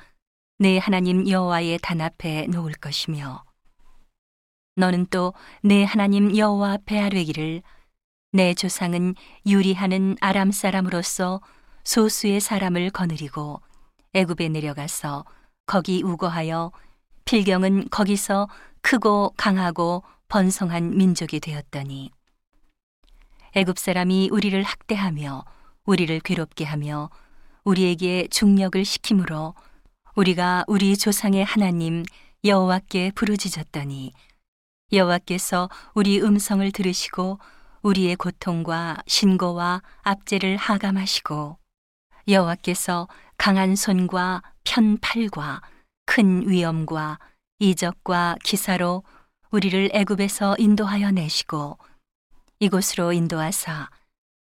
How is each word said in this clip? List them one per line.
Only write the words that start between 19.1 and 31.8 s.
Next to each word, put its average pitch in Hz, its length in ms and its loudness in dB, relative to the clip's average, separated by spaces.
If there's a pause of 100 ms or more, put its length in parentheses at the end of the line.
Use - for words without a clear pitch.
강하고 180 640 0 (240)
번성한 180 720 0
민족이 175 420 2
되었더니 139 720 -10 (1400)
애굽 185 260 2
사람이 185 540 2
우리를 196 280 0
학대하며 151 840 -4 (400)
우리를 170 340 2
괴롭게 165 460 -4
하며 147 440 -6 (540)
우리에게 180 640 0
중력을 196 560 2
시키므로 165 720 -2 (600)
우리가 180 520 2
우리 196 300 4
조상의 196 480 0
하나님 170 580 0 (400)